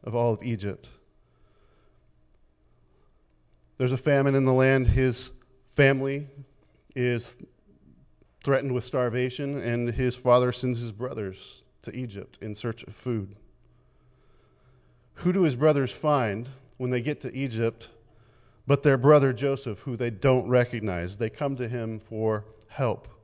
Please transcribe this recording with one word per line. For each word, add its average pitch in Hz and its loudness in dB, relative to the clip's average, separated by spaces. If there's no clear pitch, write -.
of 107 -8
all 120 2
of 104 -4
Egypt. 104 -6
There's 127 0
a 135 -2
famine 139 2
in 135 4
the 131 4
land. 131 4
His 131 0
family 139 2
is 123 -2
threatened 135 0
with 123 -2
starvation, 127 -2
and 120 -2
his 123 -2
father 123 4
sends 123 -2
his 117 -8
brothers 107 -10
to - -12
Egypt 107 -12
in 107 -8
search 113 -8
of 107 -16
food. 104 -6
Who 175 0
do 190 2
his 143 2
brothers 143 2
find 123 -2
when 127 -4
they 123 0
get 131 -6
to 127 -10
Egypt 117 -4
but 139 2
their 135 4
brother 139 8
Joseph, 123 -4
who 123 -8
they 120 -2
don't 117 2
recognize? 104 0
They 113 -4
come 139 -4
to 123 -6
him 113 -6
for 107 -2
help. 117 -4